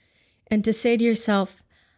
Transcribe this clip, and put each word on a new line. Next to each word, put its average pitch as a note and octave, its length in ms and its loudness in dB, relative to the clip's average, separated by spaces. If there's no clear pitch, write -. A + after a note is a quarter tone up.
and G#3+ 160 0
to A3 80 0
say A#3 240 0
to A3+ 80 0
yourself, G#3 580 0